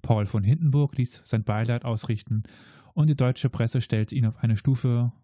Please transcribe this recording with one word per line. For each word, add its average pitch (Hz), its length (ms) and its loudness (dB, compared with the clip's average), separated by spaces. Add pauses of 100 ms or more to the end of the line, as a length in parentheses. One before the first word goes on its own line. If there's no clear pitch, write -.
Paul 104 240 2
von 101 180 -2
Hindenburg 147 540 2
ließ - 280 -4
sein 110 180 -2
Beileid 117 420 -2
ausrichten 110 580 -4 (500)
und 151 160 4
die 143 80 2
deutsche 123 320 0
Presse 117 320 -2
stellte 107 340 -2
ihn 120 100 2
auf 110 120 -2
eine 113 200 0
Stufe 123 540 0 (120)